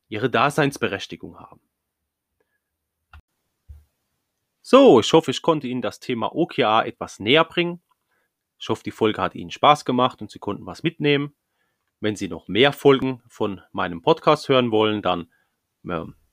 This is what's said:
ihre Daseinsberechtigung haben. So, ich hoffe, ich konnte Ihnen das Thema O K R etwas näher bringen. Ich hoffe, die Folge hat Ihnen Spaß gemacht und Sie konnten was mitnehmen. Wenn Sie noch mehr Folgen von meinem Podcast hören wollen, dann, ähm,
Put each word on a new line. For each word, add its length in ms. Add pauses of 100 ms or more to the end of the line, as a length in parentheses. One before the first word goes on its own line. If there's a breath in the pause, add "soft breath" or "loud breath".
ihre 220
Daseinsberechtigung 1080
haben. 220 (3000)
So, 380
ich 120
hoffe, 180
ich 120
konnte 240
Ihnen 160
das 180
Thema 340
O 120
K 160
R 240
etwas 340
näher 240
bringen. 380 (760)
Ich 100
hoffe, 140
die 100
Folge 280
hat 140
Ihnen 160
Spaß 340
gemacht 380
und 80
Sie 80
konnten 260
was 180
mitnehmen. 520 (680)
Wenn 160
Sie 120
noch 200
mehr 240
Folgen 560
von 340 (100)
meinem 300
Podcast 460
hören 220
wollen, 320
dann, 300 (560)
ähm, 260 (180)